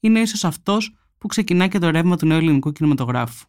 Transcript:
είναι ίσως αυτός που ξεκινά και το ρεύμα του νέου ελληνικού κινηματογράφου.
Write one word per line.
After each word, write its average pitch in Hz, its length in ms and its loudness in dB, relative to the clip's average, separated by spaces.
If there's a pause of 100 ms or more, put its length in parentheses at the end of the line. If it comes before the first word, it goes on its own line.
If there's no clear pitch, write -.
είναι 220 200 4
ίσως 220 240 -2
αυτός 202 500 -4 (240)
που - 80 -14
ξεκινά 180 400 0
και 190 120 -2
το 170 120 2
ρεύμα 170 260 2
του 156 100 -2
νέου 160 120 2
ελληνικού 151 340 0
κινηματογράφου. 123 760 -2